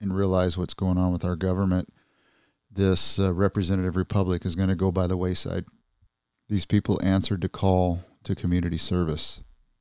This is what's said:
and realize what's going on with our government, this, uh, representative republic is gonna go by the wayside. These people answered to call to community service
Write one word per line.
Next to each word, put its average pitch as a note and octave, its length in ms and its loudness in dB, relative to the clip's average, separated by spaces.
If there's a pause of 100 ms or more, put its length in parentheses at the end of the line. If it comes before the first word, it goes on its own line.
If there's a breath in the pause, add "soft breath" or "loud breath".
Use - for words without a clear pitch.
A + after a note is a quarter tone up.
and F#2+ 140 -4
realize F#2 420 2
what's F2 180 -6
going F#2 240 0
on F2+ 120 2
with F2 140 -2
our F2+ 100 -2
government, F#2 540 0 (840)
this, F#2+ 480 2
uh, F#2+ 160 2
representative F#2 600 0
republic F#2 500 0
is E2+ 80 -4
gonna F#2+ 220 0
go F#2 160 0
by F2+ 160 0
the F#2 80 0
wayside. F2+ 480 -4 (840)
These G2+ 180 -2
people G#2 360 2
answered F#2+ 400 0
to - 60 -4
call F2+ 560 2 (180)
to G2 140 -4
community F2 420 0
service D#2+ 600 -2 (400)